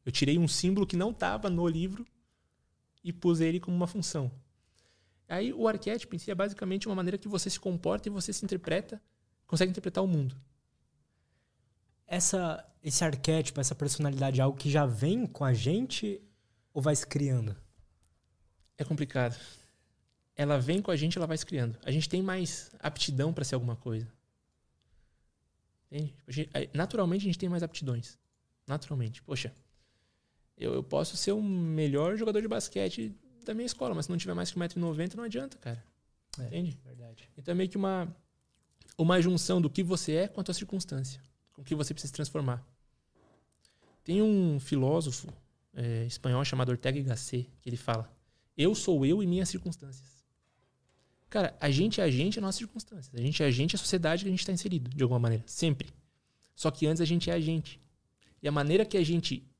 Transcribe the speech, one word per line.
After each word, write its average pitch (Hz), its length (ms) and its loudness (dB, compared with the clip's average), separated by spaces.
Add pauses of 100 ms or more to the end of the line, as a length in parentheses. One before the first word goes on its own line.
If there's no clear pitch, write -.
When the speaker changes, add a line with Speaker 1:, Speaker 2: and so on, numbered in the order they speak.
Speaker 1:
Eu 127 60 -6
tirei 143 280 4
um 170 100 6
símbolo 190 380 2
que 185 100 -2
não 190 160 2
tava 202 380 0
no 175 180 2
livro 185 380 -2 (960)
e 175 80 -4
pus 170 280 2
ele 165 200 2
como 175 160 -2
uma 175 100 2
função. 160 440 -2 (960)
Aí 208 240 -4
o 226 160 2
arquétipo 214 480 -4
em - 20 -4
si - 120 -8
é 202 40 -2
basicamente 196 540 -2
uma 202 80 0
maneira 185 220 0
que 208 100 -12
você 196 220 -2
se - 100 -4
comporta 180 480 -2
e - 20 -4
você 202 220 -4
se - 120 -6
interpreta, 190 560 -4 (460)
consegue 185 240 2
interpretar 185 320 -2
o 190 60 2
mundo. 143 260 2 (1700)
Speaker 2:
Essa, 180 580 0 (180)
esse 156 220 0
arquétipo, 156 560 2
essa 135 140 0
personalidade 139 640 0
é - 20 6
algo 135 160 4
que 151 120 0
já 147 160 6
vem 147 400 2
com - 180 -4
a 131 100 6
gente 147 640 0 (520)
ou 147 100 -4
vai 147 140 4
se - 100 -2
criando? 127 480 0 (1200)
Speaker 1:
É 147 80 -4
complicado. 131 520 0 (960)
Ela 143 240 2
vem 151 240 2
com 202 80 -2
a 175 60 2
gente, 156 220 0
ela 165 80 0
vai 160 120 -2
se - 80 -8
criando. 120 380 -2
A - 60 -4
gente 151 180 2
tem 180 140 0
mais 185 580 -4
aptidão 147 520 0
pra 127 120 -4
ser 127 100 -4
alguma 120 220 -2
coisa. 113 340 -6 (1800)
Entende? 147 240 -6 (120)
A - 60 -16
gente, 151 220 -4
é, 139 180 -2
naturalmente 190 500 0
a 202 40 0
gente 175 120 2
tem 190 100 -2
mais 175 140 0
aptidões. 131 560 -4 (480)
Naturalmente. 131 560 -4
Poxa, - 300 -6 (1040)
eu, 117 180 -2
eu 131 80 0
posso 143 340 -2
ser 196 160 0
o 214 100 0
melhor 160 760 0
jogador 214 240 0
de 220 80 0
basquete 202 680 -4 (300)
da 226 100 -6
minha 233 120 -4
escola, 240 280 -4
mas 160 120 -4
se - 40 -4
não 170 80 0
tiver 180 160 -4
mais 175 160 -4
que - 60 -6
um 180 40 -2
metro 175 180 -4
e - 20 0
noventa, 170 360 -2
não 233 80 -8
adianta, 247 340 -8
cara. 117 240 -8 (560)
Speaker 2:
É, 123 80 -8
Speaker 1:
Entende? 165 380 -4
Speaker 2:
verdade. 120 520 -20
Speaker 1:
Então 147 160 -6
é - 20 2
meio 185 140 2
que 185 80 -6
uma, 190 380 -2 (800)
uma 175 240 6
junção 180 400 4
do 165 80 6
que 160 140 0
você 175 320 0
é 180 140 2
com - 120 -8
a 185 40 -2
tua 147 100 -4
circunstância, 139 640 -6 (320)
com 147 100 -20
o - 20 -18
que 160 100 -4
você 147 180 -2
precisa 147 180 -8
se - 40 -14
transformar. 135 500 -2 (1400)
Tem 185 180 2
um 190 380 4
filósofo, 139 680 0 (460)
é, 117 320 -2
espanhol 123 380 0
chamado 127 260 0
Ortega 131 280 0
y 143 40 -2
Gasset, 123 480 -4 (100)
que - 80 -14
ele 120 80 -4
fala, 113 340 -2 (460)
"Eu 170 180 4
sou 165 300 2
eu 180 180 4
e 190 40 0
minhas 175 220 2
circunstâncias." - 720 -10 (1080)
Cara, - 320 0
a 147 100 2
gente 160 300 2
é 190 40 4
a 160 60 4
gente 151 260 2
e - 40 -4
as - 20 -2
nossas 190 160 -2
circunstâncias. 202 560 -12
A 120 60 -6
gente 143 220 2
é 151 40 4
a 139 40 6
gente 131 220 4
e - 40 -2
a - 20 -2
sociedade 175 460 0
que 196 40 -2
a 190 40 2
gente 185 120 0
tá 196 80 -2
inserido, 170 380 -2
de 139 120 0
alguma 123 180 4
maneira. 113 260 2
Sempre. - 420 -2 (680)
Só - 160 0
que 156 140 0
antes 160 140 2
a 170 40 2
gente 170 260 2
é 170 40 0
a 175 60 2
gente. 160 400 -2 (600)
E 147 60 -2
a 147 40 2
maneira 151 320 4
que 214 120 -2
a 180 80 6
gente, 160 420 0 (140)